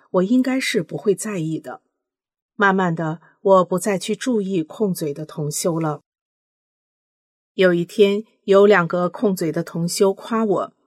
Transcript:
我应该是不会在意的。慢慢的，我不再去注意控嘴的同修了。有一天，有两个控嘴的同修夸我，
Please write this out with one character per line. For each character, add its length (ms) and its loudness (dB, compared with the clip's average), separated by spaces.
我 100 2
应 180 2
该 180 -2
是 240 -2
不 140 -10
会 180 0
在 240 -8
意 220 -6
的。 220 -16
慢 180 4
慢 200 0
的， 260 -6
我 220 6
不 140 -2
再 200 -2
去 180 -6
注 240 -2
意 220 -2
控 320 -4
嘴 180 -6
的 140 -12
同 240 -8
修 280 -4
了。 220 -4
有 220 4
一 100 -2
天， 400 2
有 200 6
两 240 4
个 220 -2
控 260 -2
嘴 160 -2
的 100 -4
同 240 -6
修 280 0
夸 320 -4
我， 260 -2